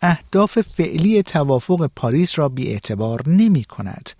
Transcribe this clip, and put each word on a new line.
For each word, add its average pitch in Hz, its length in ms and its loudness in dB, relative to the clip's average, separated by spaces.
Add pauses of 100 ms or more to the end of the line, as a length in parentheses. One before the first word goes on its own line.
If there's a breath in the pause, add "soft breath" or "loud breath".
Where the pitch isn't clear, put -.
اهداف 190 580 0
فعلی 202 600 0
توافق 147 760 0
پاریس 147 420 0
را 143 100 0
بی‌اعتبار 113 800 -4
نمی‌کند. 160 920 0